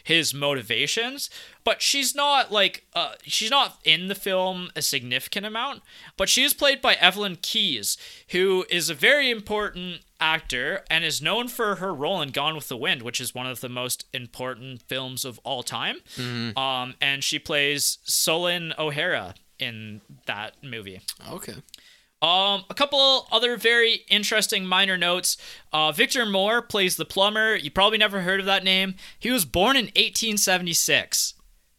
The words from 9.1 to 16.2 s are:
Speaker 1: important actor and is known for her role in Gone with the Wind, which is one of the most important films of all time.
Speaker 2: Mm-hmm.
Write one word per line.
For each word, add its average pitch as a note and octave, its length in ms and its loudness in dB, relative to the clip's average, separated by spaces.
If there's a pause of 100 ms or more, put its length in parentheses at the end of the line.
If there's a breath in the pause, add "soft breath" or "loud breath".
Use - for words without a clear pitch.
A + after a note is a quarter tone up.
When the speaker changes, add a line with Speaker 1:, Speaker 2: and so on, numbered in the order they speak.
Speaker 1:
important G3+ 680 -6 (200)
actor D#3+ 680 -2
and D#3+ 120 2
is C#3+ 200 -2
known G#3+ 260 -2
for G#3+ 280 -2
her F#3 180 -4
role D#3+ 260 -2
in C#3+ 100 -4
Gone C#3 240 -2
with D3 140 -12
the C3 80 -6
Wind, D3 240 -2
which A#2 220 -6
is A#2+ 120 -8
one B2+ 120 -8
of B2+ 160 -8
the B2 80 -8
most B2 420 -6
important B2+ 680 -10
films C3 420 -8
of B2 200 -10
all B2 180 -4
time. F3 380 -6 (160)
Speaker 2:
Mm-hmm. A#2+ 420 -4